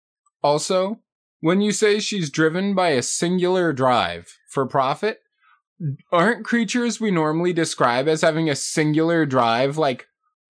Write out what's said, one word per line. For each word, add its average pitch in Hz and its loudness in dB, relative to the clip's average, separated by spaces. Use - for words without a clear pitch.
Also, 185 0
when 175 2
you 208 2
say 208 2
she's 190 -4
driven 175 0
by 180 2
a 127 2
singular 180 0
drive 110 0
for 135 -4
profit, 147 -2
aren't 196 0
creatures 233 -2
we 220 0
normally 165 0
describe 139 0
as 156 0
having 160 2
a 143 0
singular 160 0
drive, 127 0
like, 143 -2